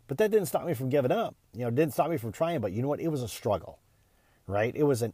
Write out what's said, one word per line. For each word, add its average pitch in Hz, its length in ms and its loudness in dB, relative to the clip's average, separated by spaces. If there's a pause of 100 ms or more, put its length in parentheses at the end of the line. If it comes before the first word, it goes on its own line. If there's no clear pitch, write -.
But 135 100 -6
that 214 140 4
didn't 208 160 4
stop - 180 -2
me 170 80 0
from 131 160 -4
giving 135 220 4
up. 202 240 -2 (180)
You 113 80 -8
know, 123 60 -2
it 117 80 -2
didn't 147 180 2
stop 156 160 0
me 165 80 -2
from 113 140 -6
trying. 165 300 -2
But 104 100 -2
you 107 100 -4
know 135 60 0
what? 143 120 -2
It 165 100 -2
was 147 120 -2
a 120 60 -6
struggle, - 520 -4 (680)
right? 101 280 0
It 147 80 0
was 131 200 4
an 113 100 -4